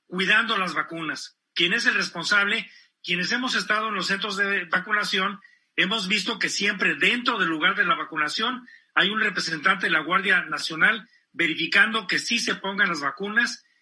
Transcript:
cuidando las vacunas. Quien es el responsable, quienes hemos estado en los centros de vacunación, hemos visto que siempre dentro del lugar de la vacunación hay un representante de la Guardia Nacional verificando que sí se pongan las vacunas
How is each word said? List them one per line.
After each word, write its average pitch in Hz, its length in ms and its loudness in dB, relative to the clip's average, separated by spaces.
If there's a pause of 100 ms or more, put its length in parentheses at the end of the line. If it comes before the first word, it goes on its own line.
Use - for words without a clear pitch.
cuidando 214 500 2
las 175 160 -2
vacunas. 156 640 -6 (160)
Quien 175 200 2
es 233 120 -2
el 233 80 2
responsable, 202 760 0 (340)
quienes 175 280 -2
hemos 247 240 -2
estado 214 340 0
en 214 60 -4
los 175 120 -2
centros 196 280 -2
de 196 300 0
vacunación, 196 760 -2 (360)
hemos 190 320 0
visto 202 320 -2
que 175 100 0
siempre 196 460 0
dentro 226 420 2
del 180 120 2
lugar 170 260 2
de 196 100 2
la 170 100 2
vacunación 160 720 -4 (280)
hay 175 140 4
un 214 120 -2
representante 180 640 0
de 185 60 2
la 156 100 4
Guardia 185 440 2
Nacional 165 640 0 (240)
verificando 196 760 0
que 160 120 0
sí 233 200 -2
se 226 160 -2
pongan 196 340 0
las 156 120 -2
vacunas 208 640 -2 (180)